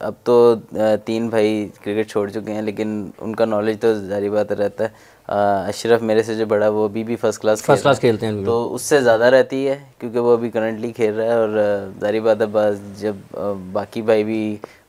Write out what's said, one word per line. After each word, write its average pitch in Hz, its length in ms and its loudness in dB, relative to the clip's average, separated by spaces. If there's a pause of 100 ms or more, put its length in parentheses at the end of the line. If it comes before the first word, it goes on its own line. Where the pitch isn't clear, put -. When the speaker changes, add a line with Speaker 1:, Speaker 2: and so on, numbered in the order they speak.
Speaker 1:
अब 104 140 -6 (100)
तो, 120 300 6
अ, 101 40 -8 (360)
तीन 113 340 -4
भाई 107 420 0 (100)
क्रिकेट 107 260 -4
छोड़ 101 220 -2
चुके 107 220 -8
हैं, 107 100 -6
लेकिन 107 500 -6 (100)
उनका 110 220 -2
नॉलेज 107 360 -2
तो 110 260 0
जाहिर 101 240 -4
बात 104 220 -2
रहता 101 320 -4
है। 110 100 -6 (340)
अ, 101 400 0
अशरफ 113 340 0
मेरे 110 200 2
से 110 120 -2
जो 110 120 -2
बड़ा, 104 220 2
वो 107 160 0
अभी 110 200 -4
भी 117 120 -6
फर्स्ट 110 240 -2
क्लास 110 160 2
Speaker 2:
फर्स्ट - 100 -8
Speaker 1:
खेल 143 80 6
रहा 135 80 0
Speaker 2:
क्लास 139 140 4
Speaker 1:
है। - 40 -6
Speaker 2:
खेलते 117 260 2
हैं 107 60 -2
अभी 104 80 -4
भी। 98 60 -4
Speaker 1:
तो 117 180 0
उससे 127 380 0
ज़्यादा 117 260 4
रहती 131 360 4
है, 139 360 -6
क्योंकि 120 180 -4
वो 120 140 4
अभी 117 180 2
करंटली 113 420 -4
खेल 110 220 0
रहा 110 120 -2
है 117 120 2
और, 110 100 2
अ, 104 520 -2
जाहिर 104 220 -2
बात 110 180 2
है, 113 60 0
बस 104 540 -2
जब, 101 220 -6
अ, - 160 -16 (340)
बाकी 104 300 -6
भाई 107 220 2
भी 107 360 -4 (280)